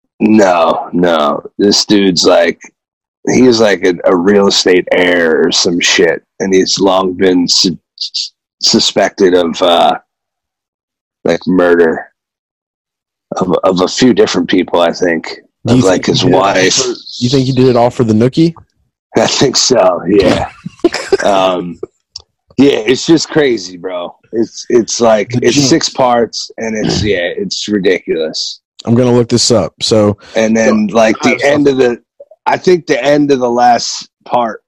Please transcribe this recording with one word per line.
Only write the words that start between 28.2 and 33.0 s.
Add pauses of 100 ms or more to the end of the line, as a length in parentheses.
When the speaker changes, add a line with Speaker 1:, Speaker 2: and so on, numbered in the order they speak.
Speaker 2:
I'm
gonna
look
this
up.
So (180)
Speaker 1:
And
then,
Speaker 2:
so
Speaker 1:
like,
the
Speaker 2:
I
have
Speaker 1:
end
Speaker 2:
stuff.
Speaker 1:
of
the, (440)
I
think
the